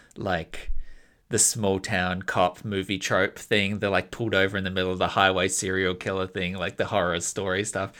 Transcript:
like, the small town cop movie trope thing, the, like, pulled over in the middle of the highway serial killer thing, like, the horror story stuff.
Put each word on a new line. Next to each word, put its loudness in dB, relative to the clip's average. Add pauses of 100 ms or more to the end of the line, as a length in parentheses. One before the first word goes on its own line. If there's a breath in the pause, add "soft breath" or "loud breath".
(160 loud breath)
like, -4 (580 soft breath)
the 0
small 2
town -2
cop 0
movie -2
trope 0
thing, 0
the, 0
like, 0
pulled -2
over 4
in -2
the -4
middle 0
of -4
the 2
highway 4
serial 0
killer -4
thing, -4
like, -6
the 0
horror 0
story -2
stuff. -4